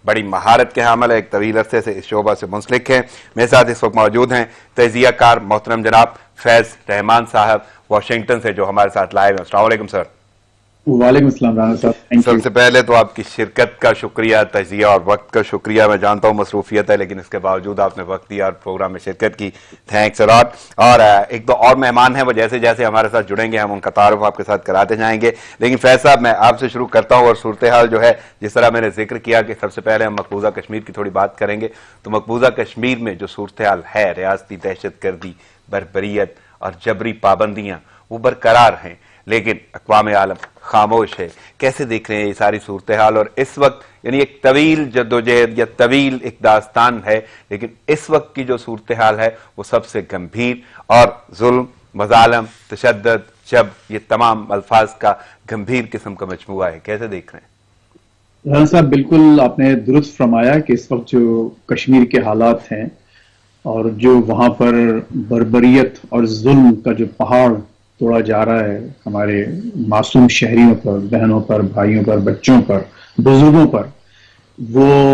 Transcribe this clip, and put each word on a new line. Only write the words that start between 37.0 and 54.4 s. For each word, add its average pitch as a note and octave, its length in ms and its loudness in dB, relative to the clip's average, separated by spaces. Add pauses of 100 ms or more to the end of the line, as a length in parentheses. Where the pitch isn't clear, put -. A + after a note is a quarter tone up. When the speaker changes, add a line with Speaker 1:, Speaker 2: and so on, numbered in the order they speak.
Speaker 1:
पाबंदियाँ, G2+ 680 -4 (280)
वो A2+ 60 -12
बरकरार A#2 640 2
हैं, F2 160 -20 (280)
लेकिन G#2+ 320 -4 (160)
अक़वाम G#2+ 340 0
आलम G2 260 0 (280)
खामोश G#2+ 560 0
है। F2 100 -12 (300)
कैसे C3+ 260 -4
देख A2 240 -8
रहे G#2+ 100 -4
हैं G#2 80 -4
ये G2+ 60 -6
सारी G#2 260 -2
सूरत G#2 400 -6
हाल? A2 180 2
और G#2+ 200 -2
इस C3+ 200 -6
वक्त - 480 -4
यानी B2+ 140 -2
एक C#3 240 -4
तवील D3 480 2
जद्दोजहद A#2 680 0
या A#2 60 0
तवील C3 600 0
एक A#2 180 -12
दास्तान A2+ 640 0
है, G#2+ 200 -2 (260)
लेकिन G#2 180 -10 (200)
इस D3+ 200 -4
वक्त D3+ 260 -2
की C3+ 80 -8
जो B2+ 140 -4
सूरत A2+ 400 -10
हाल A2 180 2
है A2+ 220 -4 (200)
वो G2+ 60 -14
सबसे A2 380 -4
गंभीर G#2 600 -8 (280)
और A#2 360 2 (140)
जुल्म, B2 280 0 (300)
मजालम, A2+ 480 2 (280)
तशद्दुद, A2 500 -2 (280)
जब A2+ 200 2 (200)
ये G#2+ 80 -8 (100)
तमाम A2 420 -2